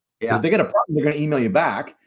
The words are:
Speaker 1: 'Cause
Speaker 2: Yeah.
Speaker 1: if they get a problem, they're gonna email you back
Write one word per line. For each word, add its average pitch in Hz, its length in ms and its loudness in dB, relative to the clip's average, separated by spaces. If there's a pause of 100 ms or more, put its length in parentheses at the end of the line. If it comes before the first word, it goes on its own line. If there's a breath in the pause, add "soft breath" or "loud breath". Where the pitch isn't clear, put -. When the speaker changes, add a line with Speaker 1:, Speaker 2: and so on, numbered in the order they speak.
(200)
Speaker 1:
'Cause 113 80 -4
Speaker 2:
Yeah. 113 100 0
Speaker 1:
if 107 40 -6
they 165 80 2
get 208 100 4
a - 60 2
problem, 170 300 -2
they're 143 100 0
gonna 147 100 0
email 147 240 -2
you 113 100 0
back 127 460 0 (120)